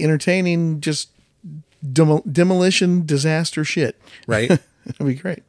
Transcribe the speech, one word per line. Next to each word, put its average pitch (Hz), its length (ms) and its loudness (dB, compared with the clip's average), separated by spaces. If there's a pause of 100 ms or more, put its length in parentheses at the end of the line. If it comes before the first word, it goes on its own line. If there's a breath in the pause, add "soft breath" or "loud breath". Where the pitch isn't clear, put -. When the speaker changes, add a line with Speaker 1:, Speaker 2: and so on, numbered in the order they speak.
Speaker 1:
entertaining, 165 800 0
just 151 280 -4 (840)
demo-, 151 380 4
demolition 180 760 2
disaster 156 580 -2
shit. - 380 -4 (240 loud breath)
Speaker 2:
Right. 113 240 0
Speaker 1:
<laughs> - 380 -2
It'll - 180 -8
be 131 80 0
great. 175 360 -8